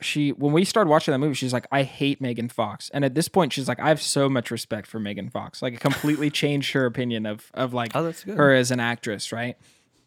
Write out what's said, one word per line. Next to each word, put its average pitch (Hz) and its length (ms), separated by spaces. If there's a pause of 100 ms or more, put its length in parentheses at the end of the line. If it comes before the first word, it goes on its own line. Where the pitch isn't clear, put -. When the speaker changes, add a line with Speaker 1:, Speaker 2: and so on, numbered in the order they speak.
Speaker 1:
she, 147 320
when 143 180
we 175 140
started 202 240
watching 156 240
that 131 60
movie, 147 140
she's 127 200
like, 120 180
"I 139 120
hate 139 360
Megan 120 300
Fox." - 440
And 143 120
at 131 100
this 165 140
point, 165 240
she's 135 140
like, 123 120
"I 143 80
have 156 140
so 139 260
much 131 240
respect 110 340
for 113 140
Megan 104 300
Fox." - 320
Like, 127 120
it 117 60
completely 147 500
Speaker 2:
<laughs> - 140
Speaker 1:
changed 143 300
her 135 120
opinion 117 400
of, 107 280
of, 123 200
like, 120 220
Speaker 2:
Oh, 151 80
that's 165 220
good. 202 100
Speaker 1:
her 143 180
as 127 180
an 123 100
actress, 117 500
right? 120 240 (520)